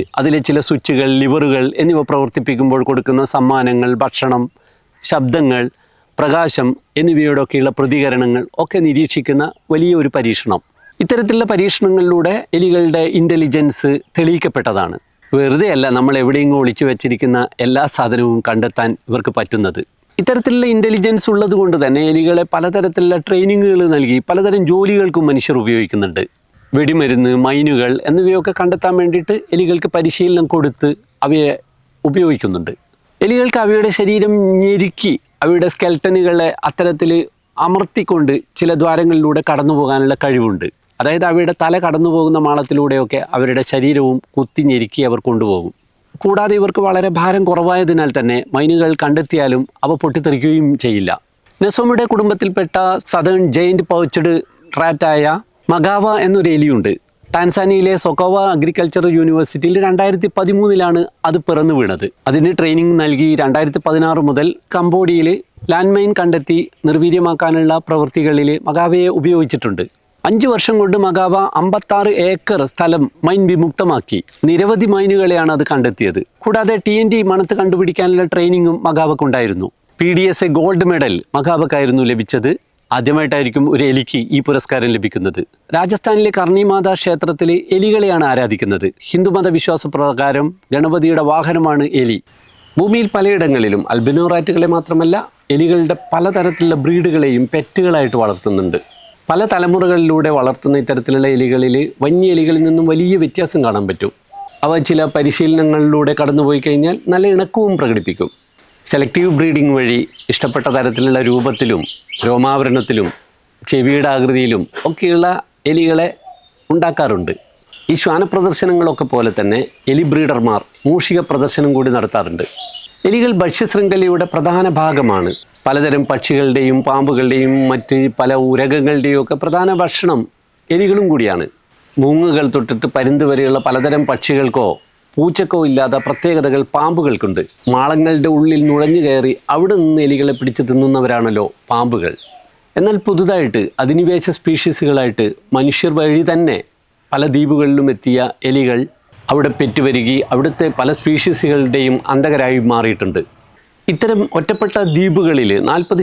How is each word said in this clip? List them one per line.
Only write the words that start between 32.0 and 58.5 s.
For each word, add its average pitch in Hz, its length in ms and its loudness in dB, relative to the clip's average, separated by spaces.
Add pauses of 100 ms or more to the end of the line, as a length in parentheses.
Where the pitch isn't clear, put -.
ഉപയോഗിക്കുന്നുണ്ട്. 120 640 -2 (520)
എലികൾക്ക് 247 400 0
അവയുടെ 214 340 2
ശരീരം 208 340 2 (300)
ഞെരുക്കി 196 500 0 (300)
അവയുടെ 175 320 2
സ്കെൽട്ടനുകളെ 175 720 0 (200)
അത്തരത്തിൽ 170 420 0 (560)
അമർത്തിക്കൊണ്ട് 180 680 0 (260)
ചില 170 220 0
ദ്വാരങ്ങളിലൂടെ 160 680 2
കടന്നു 147 300 2
പോകാനുള്ള 135 440 0
കഴിവുണ്ട്. 113 440 0 (340)
അതായത് 165 300 0
അവയുടെ 170 220 0 (100)
തല 165 100 0 (120)
കടന്നു 160 300 0
പോകുന്ന 160 320 2
മാളത്തിലൂടെയൊക്കെ 139 720 0 (180)
അവരുടെ 127 340 0
ശരീരവും 135 480 0 (180)
കുത്തി 135 320 -4
ഞെരുക്കി 123 400 -2
അവർ 117 200 -2
കൊണ്ടുപോകും. 101 440 -2 (500)
കൂടാതെ 202 360 0
ഇവർക്ക് 196 260 0
വളരെ 185 240 0 (120)
ഭാരം 190 260 2
കുറവായതിനാൽ 170 720 0
തന്നെ 120 180 0 (180)
മൈനുകൾ 160 360 2 (120)
കണ്ടെത്തിയാലും 143 600 0 (220)
അവ 147 60 0 (120)
പൊട്ടിത്തെറിക്കുകയും 151 680 0 (140)
ചെയ്യില്ല. 104 280 0 (520)
നെസോമിഡെ 240 500 0
കുടുംബത്തിൽപ്പെട്ട 202 640 -2 (340)
സതേൺ 185 320 2 (120)
ജയന്റ് 175 360 0
പൗച്ച്ഡ് 170 420 0 (460)
റാറ്റായ 156 460 0 (460)
മഗാവ 190 340 2 (200)
എന്നൊരു 185 300 2
എലിയുണ്ട്. 131 340 2 (440)
ടാൻസാനിയയിലെ 190 600 2 (100)
സൊക്കോവ 180 320 0 (180)